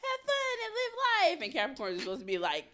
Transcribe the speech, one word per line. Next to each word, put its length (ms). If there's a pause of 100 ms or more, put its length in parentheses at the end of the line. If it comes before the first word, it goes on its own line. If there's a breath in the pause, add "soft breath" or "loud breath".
have 180
fun 440
and 100
live 200 (140)
life. 340
And 100
Capricorns 440
are 40
supposed 200
to 60
be 120
like 360